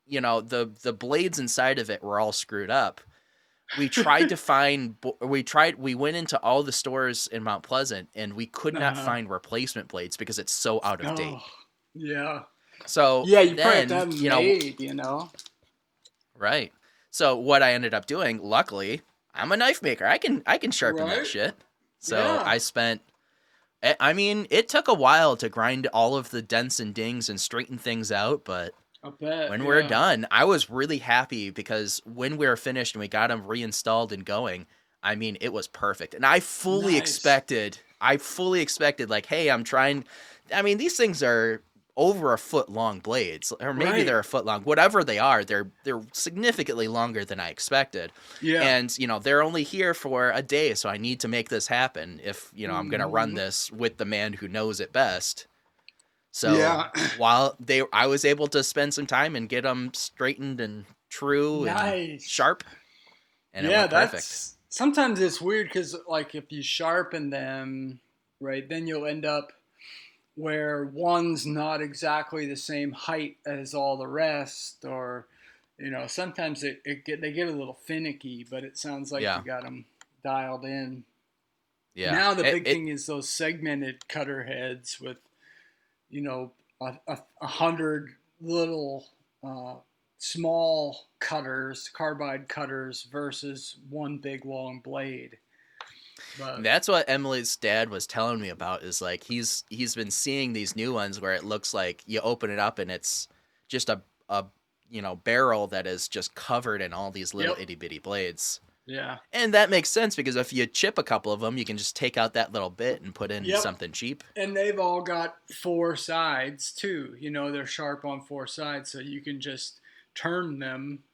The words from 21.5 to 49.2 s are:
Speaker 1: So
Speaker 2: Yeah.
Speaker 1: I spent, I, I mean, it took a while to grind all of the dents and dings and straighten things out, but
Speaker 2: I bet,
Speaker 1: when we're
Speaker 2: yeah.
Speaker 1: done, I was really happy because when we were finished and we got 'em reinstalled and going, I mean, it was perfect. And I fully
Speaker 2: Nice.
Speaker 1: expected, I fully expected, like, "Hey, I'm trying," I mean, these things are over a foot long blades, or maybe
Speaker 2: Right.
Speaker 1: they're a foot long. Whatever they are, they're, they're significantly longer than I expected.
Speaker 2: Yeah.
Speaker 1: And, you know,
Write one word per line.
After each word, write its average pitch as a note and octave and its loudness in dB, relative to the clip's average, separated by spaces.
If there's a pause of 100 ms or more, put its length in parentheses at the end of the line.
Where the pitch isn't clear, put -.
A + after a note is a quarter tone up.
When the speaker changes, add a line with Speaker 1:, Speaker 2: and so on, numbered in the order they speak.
Speaker 1:
So A2 2
Speaker 2:
Yeah. - -4
Speaker 1:
I A2 4
spent, A#2 0 (800)
I, C#3 6
I C#3+ 6
mean, G3+ 0
it A3+ 4
took D4 4
a B3 6
while D3 8
to A#2 -2
grind B2+ 0
all A#2 4
of B2+ -6
the A#2+ -4
dents A#2+ 0
and G#2 -6
dings A2+ -4
and G2 -6
straighten B2 -4
things A2+ -4
out, G#2+ 0
but F2+ -6 (280)
Speaker 2:
I C#3+ -14
bet, D3+ -4
Speaker 1:
when C3 -4
we're C#3+ 6
Speaker 2:
yeah. - -4
Speaker 1:
done, A#2+ 4
I A#2+ 6
was F3 4
really C#3 -2
happy A#2+ 0
because G#2+ -4
when B2 -4
we D3 4
were B2 6
finished B2+ -2
and G#2 -6
we G#2 -6
got A2 2
'em A2 -4
reinstalled A2+ 0
and F#2+ -8
going, G2+ -4 (360)
I G#2 0
mean, G#2+ -4
it - -4
was G2+ -6
perfect. - -4
And B2+ 2
I E3+ 8
fully F#3+ 0
Speaker 2:
Nice. - 4
Speaker 1:
expected, C3+ 2 (200)
I C#3 6
fully F#3 0
expected, C#3+ 0
like, G#2 0
"Hey, D3+ 2
I'm A#2 2
trying," C3+ 2 (480)
I G3+ 2
mean, G3+ 4
these E4+ 0
things F#3 2
are A2+ 4 (340)
over E3 4
a A2 4
foot - 0
long G#2+ -2
blades, G#2 -2
or C3+ -4
maybe F#3 2
Speaker 2:
Right. - 2
Speaker 1:
they're A#2+ 4
a G2+ 0
foot A#2 -2
long. G#2 0
Whatever E3+ 6
they A2 0
are, A#2 6
they're, G2+ -2 (120)
they're B2 -4 (120)
significantly E3+ 0
longer A2+ -2
than F#2+ -6
I E2+ -6
expected. G2 -2 (280)
Speaker 2:
Yeah. D#3+ 2
Speaker 1:
And, B2 2
you B2+ 0
know, A2+ 0